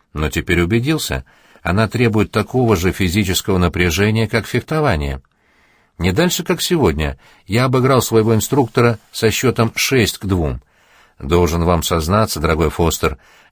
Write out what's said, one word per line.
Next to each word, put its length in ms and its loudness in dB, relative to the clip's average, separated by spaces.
но 160 -2
теперь 320 -2
убедился, 640 -2
она 260 0
требует 420 0
такого 460 0
же 160 0
физического 680 0
напряжения, 680 0
как 180 -2
фехтование. 760 -2
Не 140 0
дальше, 300 0
как 200 -4
сегодня, 560 0
я 180 0
обыграл 360 2
своего 340 2
инструктора 640 0
со 180 0
счётом 460 0
шесть 420 0
к 60 -12
двум. 380 -2
Должен 460 2
вам 180 2
сознаться, 580 0
дорогой 300 0
Фостер, 480 -2